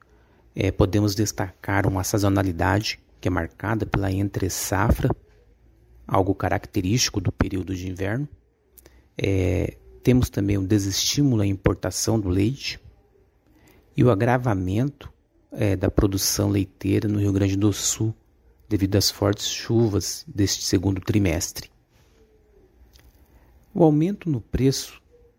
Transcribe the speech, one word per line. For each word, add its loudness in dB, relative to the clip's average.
é, 0
podemos 2
destacar -2
uma 0
sazonalidade 0
que -4
é 2
marcada -4
pela -2
entre-safra, 0
algo 2
característico -2
do -2
período -4
de -8
inverno. -4
É, -2
temos 4
também 0
um -2
desestímulo 0
à 2
importação -2
do -2
leite -2
e 4
o 6
agravamento, 0
é, 0
da 0
produção 0
leiteira 0
no 0
Rio 2
Grande 2
do 2
Sul, -2
devido 2
às 2
fortes -2
chuvas -2
deste -2
segundo 0
trimestre. -2
O 4
aumento 2
no 0
preço, -2